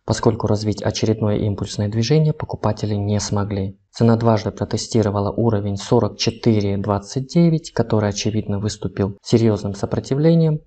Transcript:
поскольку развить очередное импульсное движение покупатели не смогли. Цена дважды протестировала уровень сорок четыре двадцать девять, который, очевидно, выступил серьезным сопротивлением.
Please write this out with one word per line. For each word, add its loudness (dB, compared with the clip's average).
поскольку 0
развить -2
очередное 0
импульсное -2
движение 2
покупатели -4
не 0
смогли. -4
Цена 4
дважды 2
протестировала -2
уровень 0
сорок 0
четыре 0
двадцать -4
девять, 2
который, 0
очевидно, -2
выступил -4
серьезным 2
сопротивлением. 0